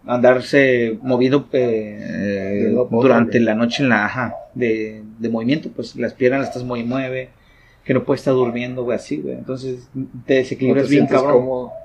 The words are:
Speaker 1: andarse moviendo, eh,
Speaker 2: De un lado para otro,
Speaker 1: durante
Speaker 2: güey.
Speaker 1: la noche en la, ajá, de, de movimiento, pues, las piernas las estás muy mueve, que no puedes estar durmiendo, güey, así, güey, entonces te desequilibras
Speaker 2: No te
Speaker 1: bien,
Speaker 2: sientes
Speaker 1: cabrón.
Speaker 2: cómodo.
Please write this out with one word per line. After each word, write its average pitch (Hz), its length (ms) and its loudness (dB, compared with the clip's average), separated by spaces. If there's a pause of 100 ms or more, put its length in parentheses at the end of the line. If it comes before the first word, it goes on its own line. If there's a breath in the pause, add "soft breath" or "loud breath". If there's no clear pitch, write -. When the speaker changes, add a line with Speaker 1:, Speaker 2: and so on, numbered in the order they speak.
Speaker 1:
andarse 123 960 2
moviendo, 127 520 2
eh, 104 1120 -2
Speaker 2:
De 113 40 0
un 113 80 0
lado 123 140 2
para 117 80 0
otro, 127 120 4
Speaker 1:
durante 117 280 4
Speaker 2:
güey. 117 80 4
Speaker 1:
la 110 100 2
noche 117 280 -2
en 135 40 2
la, 107 180 2
ajá, 117 300 -6 (180)
de, 110 500 -4 (160)
de 113 100 -4
movimiento, 117 440 -2
pues, - 220 -12
las 120 200 -6
piernas 135 260 2
las - 80 -4
estás 123 160 -10
muy 120 180 -6
mueve, 127 460 -6 (560 soft breath)
que 135 80 0
no 127 100 2
puedes 131 180 -2
estar 135 120 0
durmiendo, 123 500 0
güey, 117 140 -2
así, 147 240 -8
güey, 135 140 -8
entonces 127 520 -10 (380)
te 139 80 2
desequilibras 131 500 2
Speaker 2:
No 123 60 0
te 143 60 4
Speaker 1:
bien, 151 120 6
Speaker 2:
sientes 143 160 2
Speaker 1:
cabrón. 135 180 4
Speaker 2:
cómodo. 127 300 -4 (140)